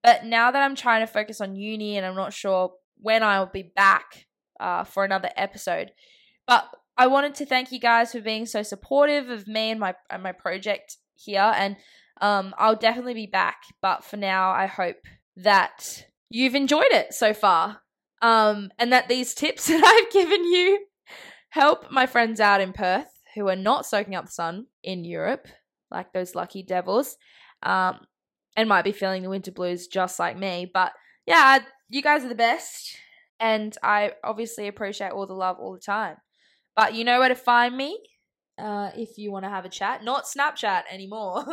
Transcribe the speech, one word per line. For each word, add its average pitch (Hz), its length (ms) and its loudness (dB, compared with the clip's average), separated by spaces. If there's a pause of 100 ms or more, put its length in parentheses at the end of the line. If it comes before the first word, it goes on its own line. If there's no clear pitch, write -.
But 233 220 6
now 233 260 4
that 277 100 2
I'm 277 140 0
trying 226 260 2
to 220 100 -4
focus 214 300 -6
on 190 140 -8
uni 208 420 -6
and 190 80 -4
I'm 185 100 -8
not 196 180 -6
sure 185 400 0 (240)
when 220 260 2
I'll 196 280 2
be 185 240 -12
back, - 520 2 (320)
uh, 180 240 -2
for 196 200 -4
another 190 320 -2
episode, 190 560 -6 (540)
but 240 220 4 (300)
I 254 100 8
wanted 277 280 2
to 285 120 -8
thank 254 240 -2
you 254 80 -10
guys 233 320 4
for 233 100 -10
being 220 240 -6
so 214 160 -6
supportive 277 720 0
of 208 160 -10
me 220 240 -4
and 220 80 -6
my, 185 160 -4 (160)
and 185 100 -10
my 185 120 -8
project 190 640 -8 (180)
here. 202 400 0
And, 196 220 -2 (440)
um, 196 380 0
I'll 220 160 4
definitely 233 400 -2
be 220 120 -10
back. - 360 -4 (180)
But 185 220 -2
for - 140 -14
now, 190 340 -2
I 190 160 -2
hope 185 300 -6 (400)
that - 680 0 (240)
you've 247 260 0
enjoyed 294 360 2
it 208 220 0
so 214 200 2
far, 196 480 2 (400)
um, 214 480 2 (100)
and 240 120 2
that 254 160 4
these 247 260 -2
tips - 340 -4
<laughs> - 0 -
that 320 160 4
I've 415 280 8
given 370 340 4
you 359 400 2 (640)
help - 420 2
my 262 140 2
friends 226 340 0
out 202 220 4
in 190 120 -4
Perth 196 340 -2 (280)
who 202 120 -4
are 185 80 0
not 208 300 -2
soaking 196 300 -4
up 170 100 -8
the - 60 -20
sun 175 340 -8 (180)
in 185 200 -8
Europe, 170 440 -6 (440)
like - 220 -10
those 185 220 -8
lucky 175 280 -10
devils, 185 540 -2 (460)
um, 185 360 -2 (560)
and 220 140 0
might 185 140 4
be 196 80 -2
feeling 190 320 -4
the 185 60 -8
winter 190 220 -8
blues 180 360 -8
just 185 320 -4
like 170 180 -4
me. 180 360 -8
But 185 200 0 (320)
yeah, 330 160 6 (180)
I, 262 60 -4 (240)
you 269 120 -6
guys 294 220 2
are 254 60 -8
the 233 60 -8
best, 233 600 -2 (420)
and 220 440 -2
I 208 300 2 (100)
obviously 220 440 -8
appreciate 202 440 -8
all 196 160 -8
the 190 60 -14
love 185 260 -4
all 190 140 -12
the 180 60 -18
time. 202 380 -6 (580)
But 214 180 4
you 226 120 -4
know 247 140 4
where 254 100 4
to 254 60 2
find 240 400 2
me, 294 240 -8 (580)
uh, 208 380 -6
if 226 220 -10
you 208 140 -10
wanna 196 180 -8
have 190 160 -8
a 190 40 -14
chat. 208 340 -6
Not 262 220 -4
Snapchat 277 640 -2
anymore. 196 600 -8